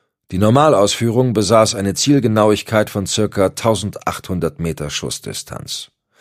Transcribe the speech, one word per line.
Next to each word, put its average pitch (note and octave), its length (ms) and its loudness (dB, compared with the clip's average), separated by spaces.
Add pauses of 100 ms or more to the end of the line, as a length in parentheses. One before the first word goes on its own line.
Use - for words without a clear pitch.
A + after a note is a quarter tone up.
(300)
Die F2+ 80 -4
Normalausführung A#2 920 2
besaß G#2+ 420 4
eine G2 200 -2
Zielgenauigkeit A2 920 2
von G2 180 -6
circa G2 440 0
tausendachthundert F#2 1080 -4
Meter D2+ 300 -6
Schussdistanz. - 1000 -12 (300)